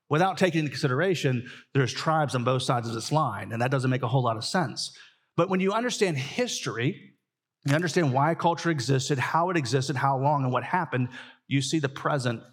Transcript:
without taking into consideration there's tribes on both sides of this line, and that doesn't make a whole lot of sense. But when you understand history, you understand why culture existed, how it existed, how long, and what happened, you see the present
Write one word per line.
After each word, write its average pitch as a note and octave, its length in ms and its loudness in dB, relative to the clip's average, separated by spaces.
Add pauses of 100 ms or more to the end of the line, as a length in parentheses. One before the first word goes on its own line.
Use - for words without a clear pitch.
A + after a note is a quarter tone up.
without E3+ 280 2
taking E3 220 2
into D3 120 -2
consideration C#3 800 0 (240)
there's C3 200 2
tribes D#3 420 0
on B2 80 -2
both B2+ 180 2
sides A#2+ 260 0
of A2+ 60 -4
this A2+ 180 -6
line, A2+ 400 -2
and A#2 120 -2
that C3+ 80 0
doesn't C3 180 2
make C3 140 0
a A#2+ 40 -2
whole B2 160 2
lot A2+ 140 0
of A#2 80 -6
sense. - 500 -2 (400)
But F3 140 2
when F#3 100 2
you F#3+ 120 2
understand G#3+ 460 0
history, C3 1000 -4 (500)
you C#3+ 100 2
understand E3 360 2
why D3 240 2
culture E3+ 340 0
existed, C3+ 500 0
how E3 300 0
it F3 80 0
existed, C3 400 0
how C#3 200 0
long, C#3 260 2
and B2+ 80 0
what B2 120 0
happened, B2+ 460 0 (380)
you C#3 140 0
see D#3+ 180 0
the C3+ 100 0
present C3 520 -2 (120)